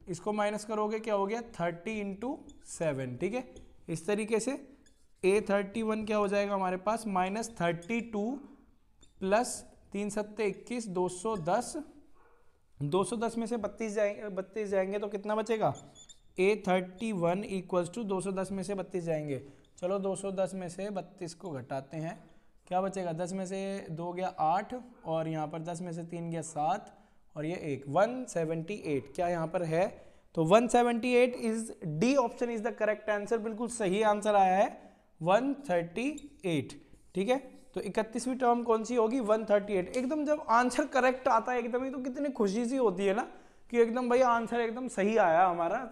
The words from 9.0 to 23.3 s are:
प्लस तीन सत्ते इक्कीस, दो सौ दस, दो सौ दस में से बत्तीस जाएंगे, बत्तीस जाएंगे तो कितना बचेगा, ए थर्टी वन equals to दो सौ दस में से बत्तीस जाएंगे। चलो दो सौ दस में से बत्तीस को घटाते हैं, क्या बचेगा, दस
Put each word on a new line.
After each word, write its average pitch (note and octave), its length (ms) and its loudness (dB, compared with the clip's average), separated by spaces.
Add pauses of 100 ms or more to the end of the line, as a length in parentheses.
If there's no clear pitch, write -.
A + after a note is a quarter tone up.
प्लस G#3 440 0 (280)
तीन G3+ 180 -4
सत्ते G#3+ 340 -4
इक्कीस, A3+ 440 -4
दो F3+ 200 0
सौ A3 280 -4
दस, F#3 400 -2 (1040)
दो D3 220 2
सौ A#3 120 -4
दस A3+ 220 -2
में A#3 80 -2
से A#3+ 100 -2
बत्तीस G#3+ 360 -4
जाएंगे, G#3 360 0
बत्तीस F#3+ 400 -6
जाएंगे G3 300 0
तो G#3 100 -4
कितना G#3 260 -4
बचेगा, G#3+ 400 2 (640)
ए G3+ 300 4
थर्टी F#3 440 0
वन F3+ 300 0
equals F3+ 520 -2
to A#3+ 100 -6
दो F#3+ 160 -2
सौ F#3+ 120 -4
दस F#3+ 200 -4
में F#3+ 100 -4
से G3+ 120 -4
बत्तीस F3+ 300 -6
जाएंगे। D3+ 380 -2 (360)
चलो F#3 200 -2
दो F#3+ 180 -2
सौ G3 160 -6
दस F#3 220 -2
में F#3 140 -8
से F#3+ 220 -8
बत्तीस F3 440 -10
को G3 160 -12
घटाते C3+ 460 -8
हैं, D#3+ 340 -8 (380)
क्या F3+ 120 0
बचेगा, F#3+ 320 -2
दस E3+ 200 -4